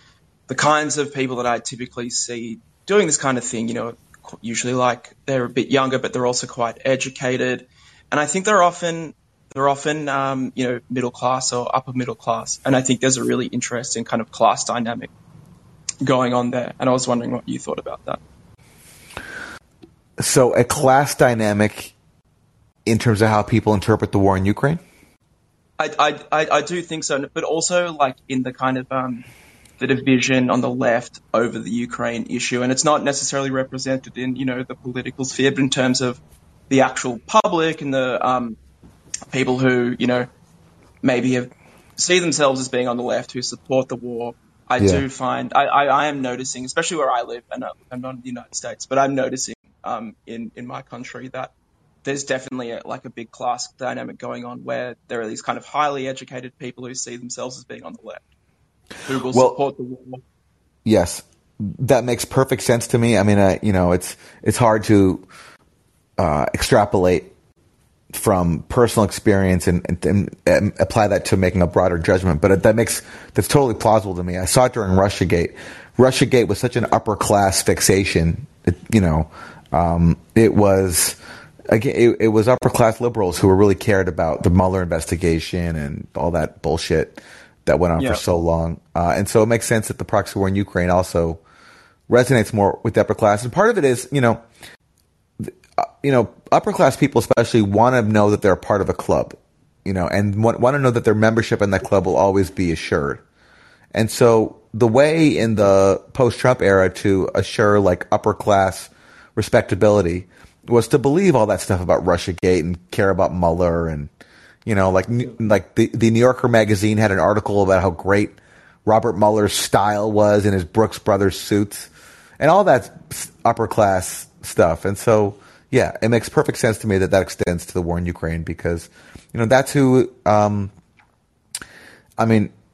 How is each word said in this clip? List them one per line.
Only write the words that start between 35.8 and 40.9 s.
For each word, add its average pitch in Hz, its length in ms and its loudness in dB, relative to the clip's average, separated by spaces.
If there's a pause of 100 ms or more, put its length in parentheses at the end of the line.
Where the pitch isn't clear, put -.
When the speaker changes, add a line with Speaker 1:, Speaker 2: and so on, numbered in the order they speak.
Speaker 1:
of 127 180 -4 (500)
the 135 120 4
actual 127 440 -2
public 165 560 0
and 143 120 -6
the, 127 320 -2
um, 123 300 -2 (760)
people 127 260 0
who, 123 400 0
you 120 100 -2
know, 123 200 -2 (760)